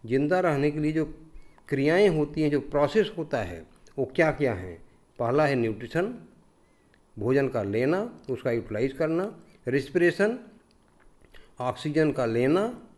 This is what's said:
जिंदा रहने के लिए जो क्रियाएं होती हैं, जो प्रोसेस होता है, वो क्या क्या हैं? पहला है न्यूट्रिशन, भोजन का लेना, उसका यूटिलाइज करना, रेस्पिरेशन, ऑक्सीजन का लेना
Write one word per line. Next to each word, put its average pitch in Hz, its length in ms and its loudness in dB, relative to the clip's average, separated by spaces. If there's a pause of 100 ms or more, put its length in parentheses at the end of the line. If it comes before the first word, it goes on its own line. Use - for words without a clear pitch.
जिंदा 147 340 2
रहने 147 300 2
के 147 80 -6
लिए 151 140 0
जो 160 120 0 (640)
क्रियाएं 156 400 4
होती 156 340 0
हैं, 151 80 2
जो 143 100 2
प्रोसेस 147 580 0
होता 147 240 -4
है, 85 240 -10 (320)
वो 131 180 -2
क्या 160 140 4
क्या 135 240 0
हैं? 90 280 -10 (360)
पहला 131 280 2
है 139 80 0
न्यूट्रिशन, 123 640 -4 (1000)
भोजन 131 300 2
का 113 140 -2
लेना, 139 580 -2 (100)
उसका 123 220 -2
यूटिलाइज 117 400 -2
करना, 165 480 -2 (280)
रेस्पिरेशन, 175 680 2 (1200)
ऑक्सीजन 147 520 0
का 123 140 0
लेना 156 720 2